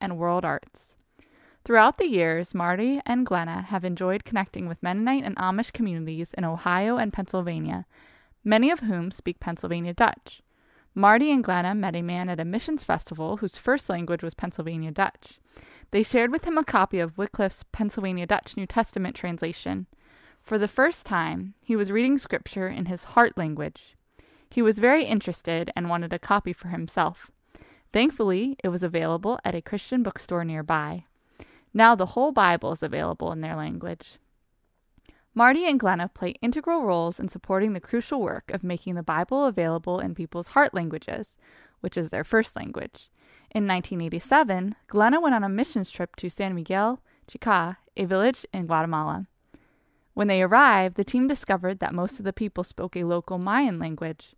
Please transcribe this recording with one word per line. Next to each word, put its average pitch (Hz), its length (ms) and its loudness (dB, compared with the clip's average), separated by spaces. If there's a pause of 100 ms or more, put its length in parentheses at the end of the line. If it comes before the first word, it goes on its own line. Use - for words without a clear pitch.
and 180 160 -6
world 175 260 0
arts. - 480 -8 (720)
Throughout 233 360 6
the 359 100 2
years, 170 440 0
Marty 190 520 0
and 247 200 0
Glenna 170 360 -2
have 185 240 -4
enjoyed 185 400 -2
connecting 190 420 -4
with 170 160 -8
Mennonite 226 400 0
and 202 140 -6
Amish 185 340 -2
communities 165 640 -6
in 180 60 -2
Ohio 180 540 0
and 220 160 -2
Pennsylvania, 175 720 -4 (580)
many 226 280 4
of 339 100 -2
whom 185 280 -2
speak - 300 -8
Pennsylvania 170 540 -6
Dutch. - 480 0 (520)
Marty 214 380 6
and 262 140 4
Glenna 180 280 0
met 190 220 -2
a 170 60 -4
man 175 260 -4
at 175 140 -4
a 165 40 -4
missions 233 380 -4
festival 160 540 -4
whose 202 180 -6
first - 340 -2
language 170 320 -2
was 165 120 -8
Pennsylvania 165 580 -8
Dutch. - 480 -4 (520)
They 208 120 4
shared 240 280 4
with 311 140 -2
him 330 120 0
a 311 60 2
copy 190 360 2
of 165 200 -4
Wycliffe's 202 520 -2
Pennsylvania 190 540 -4
Dutch - 320 -2
New 196 80 -6
Testament 196 500 -2
translation. 180 720 -6 (560)
For - 160 -4
the 208 100 0
first 285 380 0
time, 180 560 -4
he 226 140 -2
was 202 160 0
reading 254 260 2
scripture - 500 -4
in 185 200 -6
his 180 160 -8
heart - 340 4
language. 151 580 -6 (540)
He - 120 0
was 214 180 4
very 254 260 4
interested 170 720 -2
and 175 140 -4
wanted 170 220 -2
a 175 80 -6
copy 202 320 0
for 175 180 -10
himself. 170 600 -4 (640)
Thankfully, 233 720 2
it 190 60 2
was 175 120 -2
available 170 640 -2
at 175 100 -2
a 165 60 -6
Christian 247 400 -4
bookstore 180 420 -4
nearby. 160 600 -4 (720)
Now 226 180 10
the 185 140 2
whole 269 240 0
Bible 180 400 2
is - 120 -6
available 160 480 -4
in 160 100 -6
their 160 140 -6
language. 165 640 -10 (1160)
Marty 269 320 6
and 277 120 2
Glenna 185 300 0
play - 220 -6 (100)
integral 302 400 0
roles 175 380 0
in 190 100 -6
supporting 196 440 -2
the 185 60 -6
crucial 240 400 -4
work - 320 -4
of 196 120 -6
making 180 320 -6
the 170 80 -6
Bible 180 420 0
available 180 540 -2
in 180 160 -6
people's 175 320 -8
heart - 260 4
languages, 165 640 -6 (440)
which - 160 -6
is 165 120 -4
their 147 140 -4
first 220 320 0
language. - 560 -12 (440)
In 208 120 0
nineteen 180 340 -2
eighty-seven, 190 720 2 (120)
Glenna 233 340 4
went 285 140 4
on 214 80 0
a 196 60 -2
missions 202 420 -2
trip - 260 -8
to 180 120 -8
San 190 260 -4
Miguel, 196 460 0 (260)
Chica, 185 500 0 (180)
a 190 100 -2
village 196 460 2
in 185 140 -4
Guatemala. 160 640 -2 (880)
When 208 120 2
they 190 140 4
arrived, 190 540 6
the 202 80 0
team 254 240 2
discovered 190 520 -2
that - 140 -2
most 175 240 -4
of 202 80 -8
the 196 80 -4
people 208 300 -6
spoke - 320 -8
a 180 80 -4
local 175 340 -4
Mayan 202 400 0
language. 160 600 -8